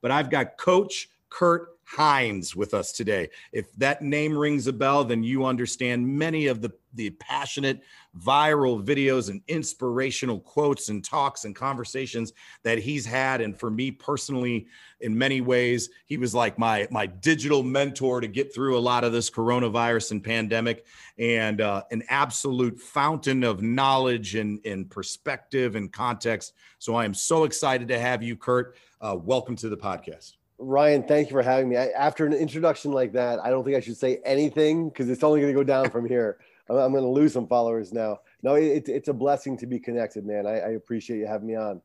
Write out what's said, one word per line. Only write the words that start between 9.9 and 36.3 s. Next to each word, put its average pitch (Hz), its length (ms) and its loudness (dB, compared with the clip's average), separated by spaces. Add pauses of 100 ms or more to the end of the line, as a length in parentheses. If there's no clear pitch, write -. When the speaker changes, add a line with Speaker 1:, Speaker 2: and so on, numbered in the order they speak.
Speaker 1:
quotes 143 480 0
and 104 160 -6
talks 139 400 -2
and 101 100 -10
conversations 123 760 -6 (300)
that 117 160 2
he's 127 260 -4
had. 131 380 0
And 104 160 -6
for 117 120 -4
me 127 200 -2
personally, 123 760 -4 (340)
in 113 180 -2
many 135 240 2
ways, 123 480 2 (160)
he 139 100 -6
was 120 180 -2
like 120 240 2
my, 110 320 0
my 110 140 -2
digital 139 580 2
mentor 131 600 0
to 110 60 -6
get 135 260 -4
through 131 240 0
a - 20 4
lot 120 240 2
of 117 80 2
this 117 160 0
coronavirus 117 840 0
and 104 120 -6
pandemic, 113 640 -2 (320)
and, 113 420 0
uh, 101 300 0
an 117 180 -4
absolute 127 720 0
fountain 139 640 0
of 104 160 0
knowledge 123 760 0
and, 104 280 -4
and 95 240 -8
perspective 127 880 -4
and 101 160 -6
context. 117 640 -2 (240)
So 113 160 -4
I 117 100 2
am 104 80 -2
so 160 320 2
excited 131 440 0
to 123 100 0
have 120 240 0
you, 117 140 -6
Kurt. 123 400 0 (260)
Uh, 98 180 -4
welcome 120 360 -2
to 113 120 -8
the 104 80 -4
podcast. 87 600 -10 (200)
Speaker 2:
Ryan, 139 460 4
thank 151 260 2
you 135 40 -10
for 135 100 4
having 131 260 2
me. 123 80 0
I, 127 120 0
after 143 380 0
an 147 60 2
introduction 151 600 0
like 127 220 0
that, 120 260 0
I 113 100 -2
don't 131 140 2
think 139 120 0
I 123 40 2
should 117 160 -10
say 127 280 0
anything 151 680 2
'cause 123 160 -2
it's 127 160 0
only 151 160 6
gonna 143 120 4
go 139 120 4
down 131 260 2
from 117 180 -2
here. 117 300 0 (160)